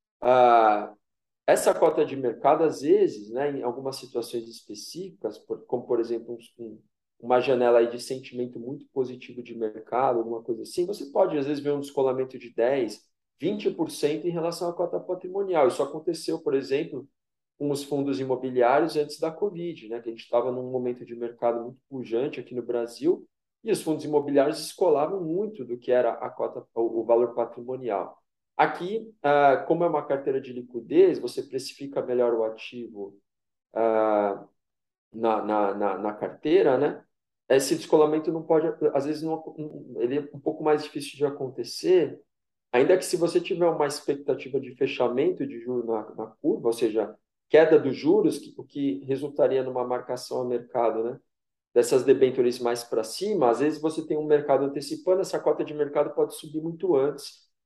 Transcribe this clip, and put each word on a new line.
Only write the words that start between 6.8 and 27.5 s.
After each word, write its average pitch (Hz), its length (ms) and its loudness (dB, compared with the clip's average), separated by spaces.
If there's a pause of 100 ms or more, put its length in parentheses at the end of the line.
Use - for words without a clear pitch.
uma 123 200 2
janela 123 400 4
aí 117 100 4
de 120 100 -8
sentimento 123 600 -8
muito 135 320 -12
positivo 123 520 -6
de 117 120 -14
mercado, 113 600 -2
alguma 117 240 -4
coisa 113 220 -6
assim, 175 240 -4
você 208 200 -8
pode, 180 300 2
às 139 80 -2
vezes, 143 160 -4
ver 143 120 -2
um 143 80 -4
descolamento 131 580 -2
de 117 160 -18
dez, 120 460 0 (380)
vinte 208 300 -2
por - 220 -4
cento 151 340 -2
em 175 60 -2
relação 170 380 -2
à 175 40 -4
cota 175 260 -4
patrimonial. 185 680 0
Isso - 160 0
aconteceu, 160 560 -6
por 151 160 -2
exemplo, 139 520 -4 (500)
com 143 120 -2
os 139 140 -2
fundos 139 360 -2
imobiliários 131 800 2
antes 147 220 -4
da 160 100 -2
covid, 170 600 -6
né, 117 100 -6
que 117 100 -12
a - 20 -6
gente 113 160 -14
tava 123 240 0
num 127 200 -6
momento 123 340 -4
de 120 100 -14
mercado 120 500 -2
muito 127 120 -14 (100)
pujante 127 520 -4
aqui 123 160 -12
no 120 80 -6
Brasil, 120 640 -2 (360)
e - 80 -2
os - 120 -2
fundos 151 200 -2
imobiliários 147 540 2
descolavam 170 680 0
muito 180 400 -4
do 120 140 -8
que 127 140 -2
era 123 220 4
a 123 160 -8
cota, 117 440 -8
o, 113 280 0
o - 20 0
valor 117 320 4
patrimonial. 120 840 -6 (400)